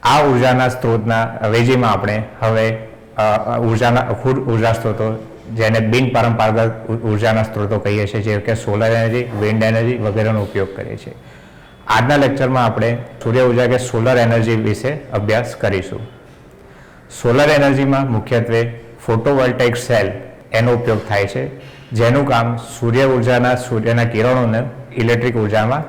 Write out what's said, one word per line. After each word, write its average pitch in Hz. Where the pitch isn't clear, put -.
આ 143
ઉર્જાના 127
સ્ત્રોતના 113
અવેજીમાં 117
આપણે 104
હવે, 110
અ, 110
ઉર્જાના, 117
અખૂટ 123
ઉર્જા 113
સ્ત્રોતો, 110
જેને 113
બિન 120
પરંપરાગત 113
ઉ-, 113
ઉર્જાના 110
સ્ત્રોતો 107
કહીએ 104
છીએ, 104
જેમ 104
કે -
સોલર 107
એનર્જી, 113
વિન્ડ 110
એનર્જી 113
વગેરેનો 107
ઉપયોગ 98
કરીએ -
છીએ. -
આજના 120
લેક્ચરમાં 131
આપણે 113
સૂર્ય 120
ઉર્જા 123
કે 123
સોલર 123
એનર્જી 117
વિશે 110
અભ્યાસ 107
કરીશું. 98
સોલર 131
એનર્જીમાં 139
મુખ્યત્વે 117
photovoltaic 120
સેલ, 101
એનો 117
ઉપયોગ 117
થાય 101
છે, 131
જેનું 120
કામ 117
સૂર્ય 117
ઉર્જાના, 123
સૂર્યના 117
કિરણોને 117
ઇલેક્ટ્રિક 117
ઉર્જામાં 110